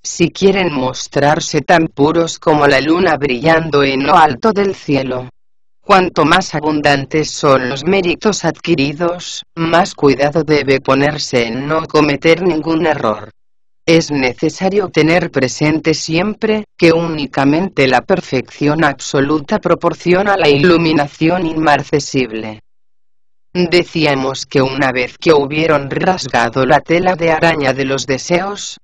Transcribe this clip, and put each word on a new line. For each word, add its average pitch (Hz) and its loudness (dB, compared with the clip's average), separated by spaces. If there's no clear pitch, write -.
si - -2
quieren 190 2
mostrarse 143 -2
tan 165 2
puros 160 0
como 151 2
la 135 4
luna 160 0
brillando 143 0
en 135 0
lo 147 2
alto 160 2
del 196 -2
cielo. 127 -4
Cuanto 180 2
más 180 2
abundantes 147 -2
son 131 2
los 135 -6
méritos 180 0
adquiridos, 165 -4
más 170 0
cuidado 147 0
debe 139 0
ponerse 139 0
en 131 -6
no 156 -2
cometer 156 2
ningún 160 -2
error. 110 -2
Es 165 2
necesario 160 -2
tener 165 0
presente 151 0
siempre 208 -4
que 165 4
únicamente 156 0
la 127 2
perfección 147 -2
absoluta 143 -2
proporciona 185 0
la 165 2
iluminación 160 2
inmarcesible. 139 -2
Decíamos 156 0
que 139 2
una 131 0
vez 123 -4
que 165 2
hubieron 147 0
rasgado 131 -2
la 143 4
tela 185 0
de 165 0
araña 156 0
de 135 -4
los 131 -4
deseos, 175 -4